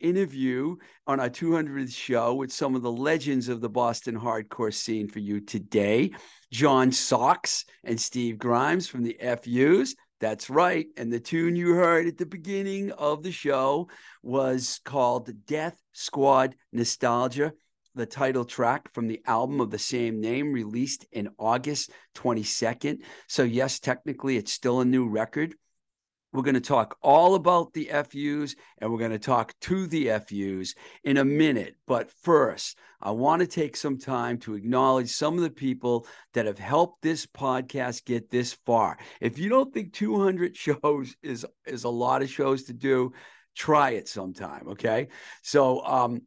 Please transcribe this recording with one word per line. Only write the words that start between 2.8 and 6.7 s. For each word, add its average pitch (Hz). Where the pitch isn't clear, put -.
the 120
legends 135
of 117
the 117
Boston 117
hardcore 110
scene 107
for 110
you 101
today, 107
John 131